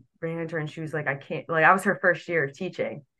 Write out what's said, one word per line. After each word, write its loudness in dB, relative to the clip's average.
ran -6
into -8
her -2
and -6
she -12
was -8
like, -4
"I -2
can't," -10
like, 4
I 8
was 4
her 2
first 2
year 2
of -6
teaching. -6